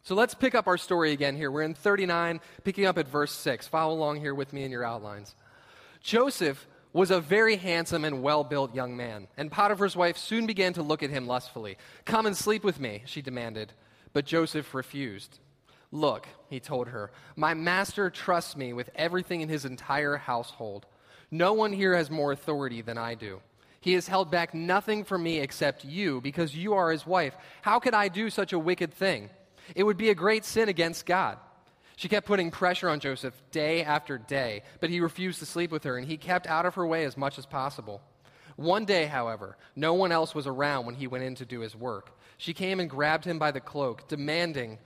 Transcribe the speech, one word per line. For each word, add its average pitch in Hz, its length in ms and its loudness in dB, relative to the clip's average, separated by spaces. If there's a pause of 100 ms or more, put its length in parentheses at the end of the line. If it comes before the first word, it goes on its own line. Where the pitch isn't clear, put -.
So 190 140 -2
let's 233 180 4
pick 254 220 2
up 214 100 4
our 180 120 4
story 165 340 2
again 143 240 0
here. 147 160 -2
We're 147 100 -2
in 160 120 -2
thirty-nine, 170 640 2 (240)
picking 196 200 0
up 180 140 4
at 151 80 0
verse 147 240 0
six. - 380 -4
Follow 160 260 2
along 151 220 0
here 147 180 -4
with 139 180 -6
me 139 120 -6
in 135 80 -6
your 123 120 -4
outlines. 104 520 -8 (640)
Joseph 214 680 2 (260)
was 180 200 6
a 185 80 6
very 208 340 6
handsome 170 500 0
and 143 160 -2
well-built 139 540 2
young 123 220 -4
man, 110 400 -10
and 147 160 -6
Potiphar's 202 420 2
wife 175 240 2
soon 226 280 -2
began 190 260 2
to 175 100 -4
look 156 220 0
at 135 60 -2
him 131 180 -4
lustfully. 120 500 -6 (280)
"Come 220 200 2
and 202 100 0
sleep 214 280 0
with 190 160 0
me," 110 260 -6
she 147 160 -10
demanded, 117 500 -8 (400)
but 143 120 2
Joseph 156 500 0
refused. 127 640 -8 (540)
"Look," 143 340 0 (220)
he 135 100 -10
told 123 300 -6
her, 110 240 -10 (240)
"my 156 180 2
master 185 560 0
trusts - 460 -2
me 127 160 -6
with 120 240 -8
everything 175 460 -2
in 156 60 -4
his 156 160 -4
entire 143 520 -2
household. 117 680 -6 (440)
No 175 220 4
one 214 200 2
here 190 220 4
has 160 160 2
more 147 220 0
authority 139 480 -4
than 113 180 -8
I 117 160 -4
do. 104 260 -12 (400)
He 180 120 2
has 180 160 2
held 190 200 2
back 170 260 0
nothing 185 500 0
from 185 180 -2
me 165 160 0
except 139 460 -2
you, 151 360 -2
because 143 360 -4
you 196 180 0
are 175 160 4
his 156 160 -2
wife. 165 300 0 (260)
How 220 160 4
could 240 160 2
I 208 140 4
do 202 220 -2
such - 220 -2
a 180 60 0
wicked 170 340 0
thing? 143 380 -2 (460)
It 190 80 4
would 208 120 6
be 214 140 4
a 208 60 6
great 214 280 2
sin 220 240 2
against 170 380 0
God." 170 320 2 (560)
She - 140 -10
kept 208 180 2
putting 185 240 2
pressure 180 380 2
on 151 100 2
Joseph 135 520 -6
day 160 340 0
after 147 320 0
day, 117 460 -4 (180)
but 156 80 0
he 175 120 0
refused 175 400 -2
to 151 60 -10
sleep 170 240 -2
with 156 140 -4
her, 127 140 -4
and 127 80 -8
he 160 100 -6
kept 180 300 -2
out 165 180 2
of 180 120 0
her 180 100 0
way 160 180 0
as 135 120 -4
much 139 220 -4
as 135 60 -14
possible. 131 560 -8 (560)
One 190 300 2
day, 185 180 4
however, 113 540 -4 (180)
no 156 160 2
one 185 180 4
else 165 240 2
was 147 120 -4
around 139 400 0
when 117 80 -8
he 135 120 -6
went 127 180 -4
in 131 120 -6
to 131 80 -12
do 120 160 -10
his 110 160 -10
work. 110 420 -10 (200)
She 170 160 -8
came 190 260 -2
and 170 80 -2
grabbed 151 380 0
him 170 120 -4
by 151 120 2
the 135 100 -6
cloak, 131 480 -6
demanding, 143 760 -4